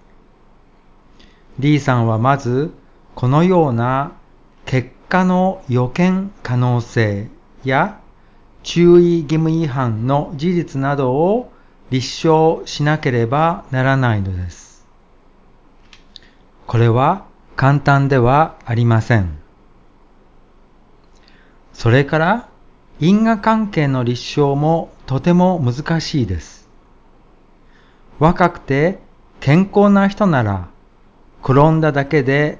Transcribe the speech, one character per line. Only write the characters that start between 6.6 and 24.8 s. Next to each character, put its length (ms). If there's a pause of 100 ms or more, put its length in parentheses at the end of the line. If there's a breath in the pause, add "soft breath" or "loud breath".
性 480 (360)
や 360 (600 soft breath)
注 380
意 220
義 60
務 220
違 160
反 400
の 300
事 180
実 260
な 160
ど 160
を 400 (380 soft breath)
立 160
証 600
し 160
な 160
け 120
れ 160
ば 440
な 120
ら 140
な 200
い 60
の 120
で 160
す。 340 (1800 loud breath)
こ 120
れ 100
は 380 (300)
簡 240
単 280
で 100
は 460
あ 100
り 100
ま 160
せ 180
ん。 200 (2250 soft breath)
そ 180
れ 140
か 140
ら、 300 (520)
因 240
果 140
関 300
係 180
の 180
立 180
証 340
も 340 (160)